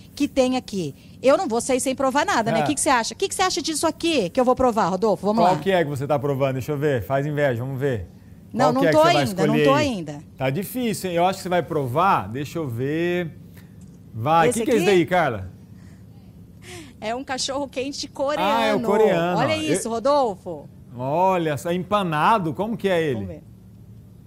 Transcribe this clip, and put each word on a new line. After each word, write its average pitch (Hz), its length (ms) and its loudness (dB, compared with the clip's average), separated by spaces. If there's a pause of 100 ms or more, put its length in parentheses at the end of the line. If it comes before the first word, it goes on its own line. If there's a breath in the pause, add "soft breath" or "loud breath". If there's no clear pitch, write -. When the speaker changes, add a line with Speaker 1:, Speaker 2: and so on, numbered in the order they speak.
(160 loud breath)
Speaker 1:
que 285 120 0
tem 254 280 0
aqui. 190 380 -6 (260 loud breath)
Eu 277 160 4
não 370 120 -2
vou 233 120 -2
sair 254 200 0
sem 262 160 -2
provar 269 320 0
nada, 240 240 0
né? - 80 2
Speaker 2:
É. - 40 2
Speaker 1:
O - 40 0
que 302 80 0
que - 60 -4
você 320 80 0
acha? 240 260 0
O - 20 -20
que 403 120 -2
que - 40 -6
você - 80 -4
acha 370 220 0
disso 320 240 -2
aqui 302 420 0
que - 100 0
eu 247 60 4
vou 254 100 4
provar, 220 340 2
Rodolfo? 185 360 0
Vamos 208 180 2
Speaker 2:
Qual 180 120 6
Speaker 1:
lá. 151 40 -6
Speaker 2:
que 190 120 -2
é 180 120 4
que 139 60 -2
você 143 160 -4
tá 147 140 0
provando? 135 340 0
Deixa 131 180 -6
eu 147 60 -2
ver. 139 240 0
Faz 139 240 -2
inveja, 143 380 0
vamos 135 160 -8
ver. 123 260 -2 (500 loud breath)
Speaker 1:
Não, 247 100 4
Speaker 2:
Qual 254 80 4
Speaker 1:
não 262 80 0
Speaker 2:
que 302 60 4
é 311 40 4
Speaker 1:
tô 302 80 6
Speaker 2:
que 311 80 6
você 349 60 4
vai 285 120 4
Speaker 1:
ainda, 196 220 -2
não - 80 2
Speaker 2:
escolher 151 100 4
Speaker 1:
tô 196 80 6
Speaker 2:
aí? 294 140 2
Speaker 1:
ainda. 156 360 -6 (140)
Speaker 2:
Tá 131 140 0
difícil, 196 580 -4
hein? 175 60 -4
Eu 170 100 4
acho 185 120 0
que - 60 -14
você - 60 -8
vai 175 140 2
provar, 147 680 0
deixa 139 300 -8
eu 156 80 -4
ver. 156 640 -2 (840 loud breath)
Vai, 156 340 4
o - 40 4
Speaker 1:
Esse 226 80 -2
Speaker 2:
que 226 60 -2
que 277 60 0
é 240 40 4
isso 202 80 2
Speaker 1:
aqui? 202 120 4
Speaker 2:
daí, 170 120 4
Carla? 131 420 0 (1500 loud breath)
Speaker 1:
É 220 140 -6
um 262 80 -10
cachorro-quente 277 840 -6
coreano. 269 460 -2
Speaker 2:
Ah, 226 120 2
é 214 100 2
o - 60 0
coreano. 196 580 2
Speaker 1:
Olha - 180 0
Speaker 2:
Eu 311 160 -2
Speaker 1:
isso, 190 160 -4
Rodolfo. 226 800 -2 (260)
Speaker 2:
Olha 160 600 0
só, 170 140 -6
empanado, 180 840 0
como 208 240 -4
que 196 100 -4
é 175 140 2
ele? 151 140 0
Speaker 1:
Vamos 98 140 -6
ver. 87 140 -14 (840)